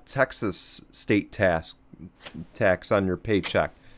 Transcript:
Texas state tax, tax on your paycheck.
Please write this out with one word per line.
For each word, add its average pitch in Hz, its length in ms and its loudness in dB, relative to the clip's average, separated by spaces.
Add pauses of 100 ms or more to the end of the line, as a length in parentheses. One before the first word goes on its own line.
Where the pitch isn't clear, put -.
Texas - 840 -2
state - 420 0
tax, 87 420 0 (800)
tax 95 400 0
on 98 120 4
your 90 120 0
paycheck. 92 540 0 (260)